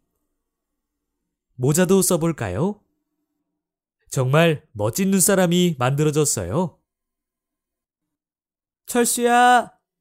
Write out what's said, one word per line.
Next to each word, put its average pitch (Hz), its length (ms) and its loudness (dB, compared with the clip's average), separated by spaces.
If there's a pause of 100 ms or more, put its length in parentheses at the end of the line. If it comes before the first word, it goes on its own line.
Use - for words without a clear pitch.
(1600)
모자도 165 460 2
써볼까요? 165 840 -4 (1300)
정말 147 500 0 (100)
멋진 110 360 -4
눈사람이 180 720 2
만들어졌어요. 139 1000 -2 (2000)
"철수야, 240 920 2 (260)